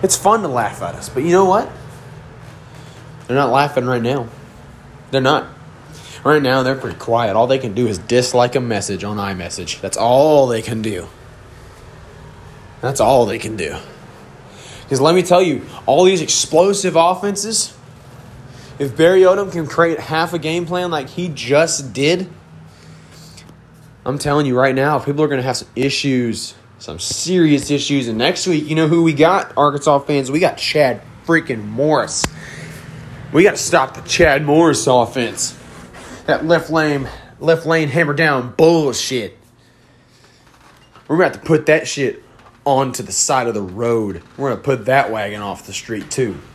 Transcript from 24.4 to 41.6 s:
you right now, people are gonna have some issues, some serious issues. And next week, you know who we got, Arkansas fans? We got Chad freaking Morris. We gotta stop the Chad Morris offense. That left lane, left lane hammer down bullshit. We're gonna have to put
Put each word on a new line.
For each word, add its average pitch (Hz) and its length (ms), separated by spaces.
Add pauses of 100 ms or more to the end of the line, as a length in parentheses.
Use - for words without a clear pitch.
you 127 100
right 135 160
now, 139 240
people 143 260
are 151 40
gonna 135 160
have 131 140
some - 180
issues, 127 800 (240)
some 82 180
serious 156 720
issues. 139 380
And 110 100
next 160 300
week, 151 200
you 160 60
know 160 140
who 165 160
we 160 100
got, 160 420
Arkansas 143 440
fans? 135 320
We 151 80
got 175 180
Chad 131 440 (260)
freaking 131 400
Morris. 127 580 (1080)
We 160 120
gotta 196 140
stop 156 360
the - 80
Chad 151 420
Morris 147 440
offense. 120 680 (720)
That 156 220
left 160 240
lane, 151 360 (320)
left 156 280
lane 160 220
hammer 147 240
down 139 440
bullshit. 143 800 (1700)
We're 151 100
gonna 175 120
have - 100
to - 80
put 156 200